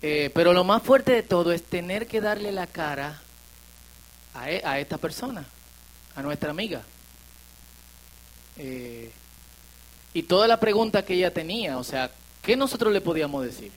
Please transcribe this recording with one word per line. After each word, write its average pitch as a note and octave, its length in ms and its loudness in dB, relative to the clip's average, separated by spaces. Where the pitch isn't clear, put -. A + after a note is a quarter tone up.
Eh, D3+ 340 -2
pero E3+ 180 6
lo F3+ 120 6
más G#3 180 4
fuerte B3+ 300 6
de A3+ 100 4
todo F3 300 2
es E3+ 100 -2
tener F#3 440 -6
que A3 140 -2
darle G#3 320 -2
la F#3 140 -6
cara D3 540 -6
a B2 180 -10
e-, F3+ 140 -2
a C#3 160 -2
esta D3 160 -6
persona, F3 480 -8
a C#3 60 -10
nuestra D3 280 -6
amiga. E3 320 -6
Eh, B2 560 -12
y E3+ 80 -2
toda G3+ 260 4
la A3+ 100 4
pregunta G#3+ 460 2
que F#3 100 -2
ella F3+ 200 2
tenía, E3+ 420 -4
o B2+ 80 -6
sea, C3 260 -4
¿qué A3+ 140 2
nosotros B3 360 0
le G3 100 2
podíamos D3 420 -2
decir? G#2+ 320 -10